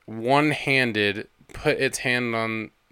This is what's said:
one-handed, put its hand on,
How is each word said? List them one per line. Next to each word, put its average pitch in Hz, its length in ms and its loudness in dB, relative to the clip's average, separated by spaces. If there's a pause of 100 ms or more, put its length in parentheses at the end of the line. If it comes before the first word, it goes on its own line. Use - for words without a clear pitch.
one-handed, 117 1200 0 (240)
put - 280 0
its 131 200 -2
hand 123 360 -2
on, 110 340 -4 (220)